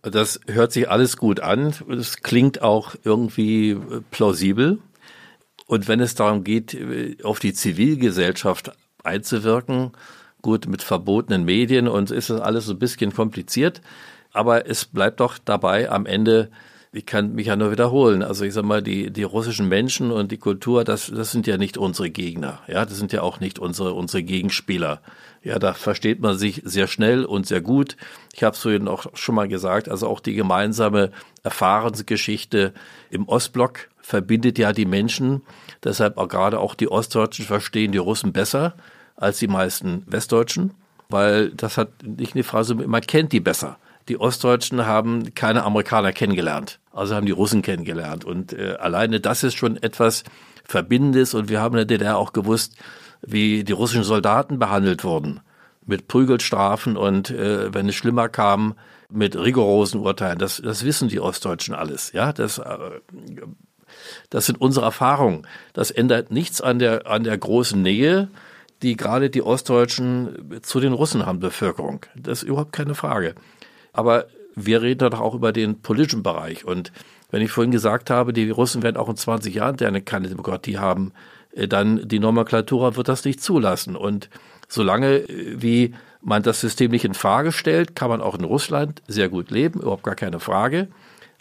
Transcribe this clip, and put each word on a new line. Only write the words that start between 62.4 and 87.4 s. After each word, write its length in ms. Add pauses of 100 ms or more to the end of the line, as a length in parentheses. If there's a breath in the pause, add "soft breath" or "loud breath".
äh, 180 (1500 loud breath)
das 160
sind 140
unsere 260
Erfahrungen. 600 (280 loud breath)
Das 180
ändert 400
nichts 280
an 200
der, 260
an 160
der 160
großen 420
Nähe, 480 (540 loud breath)
die 140
gerade 340
die 120
Ostdeutschen 1200
zu 180
den 120
Russen 320
haben, 140
Bevölkerung. 680 (120)
Das 260
ist 60
überhaupt 240
keine 240
Frage. 400 (560 loud breath)
Aber 340 (300)
wir 260
reden 180
da 100
doch 100
auch 140
über 180
den 300
politischen 420
Bereich. 400
Und 260 (400 loud breath)
wenn 120
ich 100
vorhin 180
gesagt 400
habe, 220
die 180
Russen 320
werden 140
auch 120
in 80
zwanzig 380
Jahren 220
keine, 240
keine 280
Demokratie 500
haben, 340 (400 loud breath)
äh, 160
dann 400
die 100
Nomenklatura 760
wird 100
das 180
nicht 160
zulassen. 540
Und 360 (360 loud breath)
solange, 640
äh, 340
wie 320 (280 loud breath)
man 200
das 180
System 300
nicht 140
in 100
Frage 380